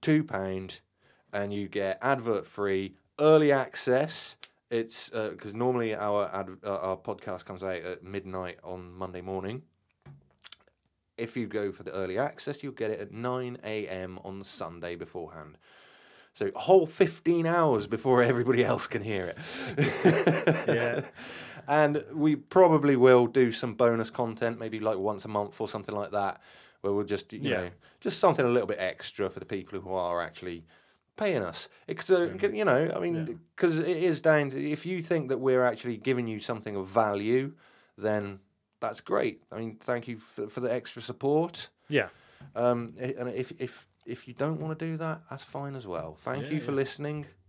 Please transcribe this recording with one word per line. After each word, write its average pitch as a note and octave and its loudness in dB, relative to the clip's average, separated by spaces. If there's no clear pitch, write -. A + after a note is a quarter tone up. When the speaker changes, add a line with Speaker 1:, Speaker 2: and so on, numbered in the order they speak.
Speaker 1:
two D#3 4
pound, F#2+ -6
and G2+ -4
you G2+ -4
get F#2+ -2
advert A#2 0
free, G2 -4
early D3+ 8
access. C3+ -2
It's, A2+ -6
uh, G#2+ -4
'cause G#2 -12
normally A#2 0
our G#2 0
ad-, F#2+ -6
uh, G2 -2
our F#2 -4
podcast F#2+ -10
comes F#2+ -10
out F#2 -4
at F2 -10
midnight F#2 -8
on F2+ -12
Monday F#2 -10
morning. F#2+ -6
If A#2 -8
you A#2 -4
go G2+ -4
for F#2 -14
the - -10
early F#2 -4
access, C#3+ -6
you'll C3+ -10
get A2 -4
it G#2+ -4
at G2+ -10
nine B2 -6
A G#2+ -6
M F#2 -10
on G2 -12
the F#2+ -14
Sunday F2 -10
beforehand. D#2+ -14
So G2+ -2
a - -10
whole F#3 6
fifteen E3 2
hours D#3 4
before B2 4
everybody A#2+ 4
else - 0
can G#2+ -4
hear G2 -4
it. - 2
Speaker 2:
<laughs> - -
Yeah. A#2+ 0
Speaker 1:
And D3 4
we D3+ 4
probably D#3 8
will B2 10
do B2 4
some A2+ -4
bonus A2+ 4
content, A2+ -4
maybe, A2 -8
like, G#2+ 0
once G2+ -4
a - -12
month G#2 -2
or A2 -4
something G#2 -8
like G2+ -6
that, G2+ -2
where G2+ 0
we'll G#2 0
just, G2+ -6
you A2 -12
Speaker 2:
Yeah. C#3 -2
Speaker 1:
know, F2+ -4
just - -2
something D#3 4
a A#2+ 4
little A#2+ 2
bit A2 -4
extra F#2+ -4
for G2 -12
the F#2 -14
people F#2+ -8
who F2+ -10
are F2 -2
actually E2+ -10
paying F3 0
us. E2+ -8
It's, - -8
uh, F3 4
Speaker 2:
Mm. G3+ -2
Speaker 1:
you G#3+ -2
know, D3+ 4
I - -4
mean, E3+ -2
Speaker 2:
Yeah. D#3+ -4
Speaker 1:
'cause E3 2
it D#3+ 0
is D#3+ 0
down D3+ 4
to, C#3+ -4
if D3+ -6
you F3+ -4
think E3 -2
that C3 0
we're B2+ 4
actually A#2 -2
giving B2 -2
you A2 -4
something G#2+ -6
of F#2+ -4
value, A2 2
then G2+ -2
that's A2 -6
great. - 0
I - -10
mean, A2+ -8
thank A#2+ -4
you A#2 -10
for, A2 -10
for G#2+ -8
the B2 -2
extra B2 -6
support. D3 -2
Speaker 2:
Yeah. B2+ 2
Speaker 1:
Um, A#2+ 2
i-, B2+ -4
and B2 -6
if, B2 -6
if, - -10
if - -12
you B2 -16
don't D3+ -4
wanna D#3 -6
do D#3+ -6
that, D#3+ -8
that's C#3 -14
fine C#3 -10
as B2 -12
well. D#2+ -8
Thank B2+ -6
Speaker 2:
Yeah, D3 -8
Speaker 1:
you D3+ -2
for D3+ -6
Speaker 2:
yeah. C#3 -2
Speaker 1:
listening. D3 -4